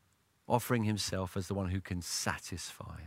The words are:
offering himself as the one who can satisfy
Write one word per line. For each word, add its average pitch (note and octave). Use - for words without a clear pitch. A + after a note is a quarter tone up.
offering A#2+
himself G2+
as F#2+
the G2+
one F#2+
who F#2
can F2+
satisfy -